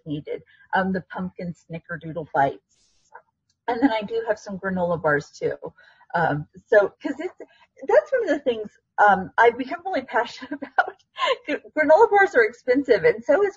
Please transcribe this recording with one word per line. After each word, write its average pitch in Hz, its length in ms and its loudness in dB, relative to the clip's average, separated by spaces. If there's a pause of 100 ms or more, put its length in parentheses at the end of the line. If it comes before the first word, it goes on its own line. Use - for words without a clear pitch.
needed. 151 360 -10 (320)
Um, 190 180 0
the 185 180 -6
pumpkin 180 440 -10
snickerdoodle 165 800 -12
bites. 139 420 -2 (920)
And 233 120 -4
then 240 120 0
I 220 100 -4
do 226 260 -6
have 214 100 -2
some 196 200 -12
granola 175 420 -2
bars 147 300 -2
too. - 260 -6 (580)
Um, 151 320 -2 (200)
so, 208 260 4 (100)
'cause 302 160 -6
it's, 339 200 -10 (480)
that's 539 260 2
one 494 120 0
of 359 40 -4
the 302 120 -2
things, 220 300 -4 (280)
um, 190 400 2
I've 233 180 4
become 294 280 -10
really 381 180 -4
<laughs> - 140 -8
passionate 233 360 -6
about. - 440 -4 (520)
Granola 311 600 4
bars 392 240 4
are 254 80 6
expensive, 240 600 0
and 214 200 2
so 302 200 2
is 392 120 -4